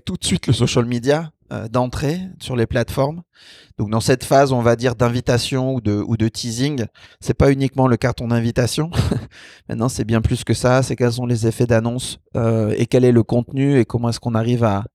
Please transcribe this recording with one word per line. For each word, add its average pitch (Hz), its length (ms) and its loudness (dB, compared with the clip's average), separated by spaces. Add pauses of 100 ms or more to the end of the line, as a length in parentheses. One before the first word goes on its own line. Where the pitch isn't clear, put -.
tout 185 120 -8
de - 80 -10
suite - 240 -2
le - 60 4
social 120 320 2
media, 139 460 0 (200)
euh, 107 160 -8
d'entrée 127 520 -2 (200)
sur - 160 -8
les 117 100 2
plateformes. 139 580 -4 (540)
Donc 104 120 -4
dans 110 100 0
cette 127 240 2
phase, 139 300 4
on 120 80 0
va 117 160 4
dire 120 180 0
d'invitation 123 800 0
ou 123 80 -4
de, 104 260 0
ou 113 80 0
de 110 140 0
teasing, 123 560 -4 (340)
c'est - 140 -4
pas 139 180 4
uniquement 135 360 2
le 120 100 4
carton 120 320 -4
d'invitation. 120 600 0 (400)
<laughs> - 380 -20
Maintenant, 113 220 -2
c'est 110 160 -4
bien 110 160 2
plus - 240 -6
que - 80 0
ça. 127 280 2
C'est 127 140 -4
quels 120 160 0
sont 123 140 -6
les 120 200 -2
effets 117 220 0
d'annonce, 117 520 -2 (180)
euh, 113 400 0
et 117 80 0
quel 127 180 4
est 123 80 6
le 117 120 6
contenu 135 560 0
et 117 40 4
comment 117 260 -2
est-ce 113 120 -6
qu'on 117 140 -4
arrive 117 280 0
à 101 320 0